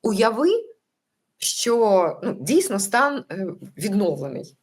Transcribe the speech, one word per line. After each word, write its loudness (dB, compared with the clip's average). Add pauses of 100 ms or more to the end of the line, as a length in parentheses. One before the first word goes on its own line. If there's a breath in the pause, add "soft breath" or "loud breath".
Уяви, 2 (880)
що, 2
ну, -4
дійсно 0
стан, 0
е, -6 (300)
відновлений. -4